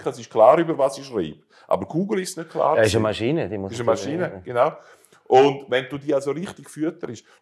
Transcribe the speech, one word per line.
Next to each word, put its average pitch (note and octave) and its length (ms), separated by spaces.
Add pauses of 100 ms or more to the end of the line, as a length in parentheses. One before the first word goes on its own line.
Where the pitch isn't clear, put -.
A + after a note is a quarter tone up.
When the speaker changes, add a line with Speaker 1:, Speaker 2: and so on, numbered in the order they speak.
Speaker 1:
es C3 140
ist A#2 120
klar, B2 280
über E3 180
was C3+ 220
ich C3+ 80
schreibe. F#2 340 (260)
Aber F#2 200
Google G3 340
ist F3+ 160
nicht E3 140
klar D3+ 260
Speaker 2:
Ja, A2+ 60
ist G#2+ 120
eine A2+ 80
Speaker 1:
gewesen. - 0
Speaker 2:
Maschine, A2 460
die G#2 80
muss G2 160
Speaker 1:
Ist A#2 80
eine A#2+ 60
Speaker 2:
natürlich A#2 320
Speaker 1:
Maschine, E3+ 160
Speaker 2:
reden. F#2 100
Speaker 1:
genau. B2 280 (560)
Und C3+ 420
wenn C3 180
du C#3+ 80
die C#3+ 160
also C#3 180
richtig D3 380
fütterst, D3+ 560 (180)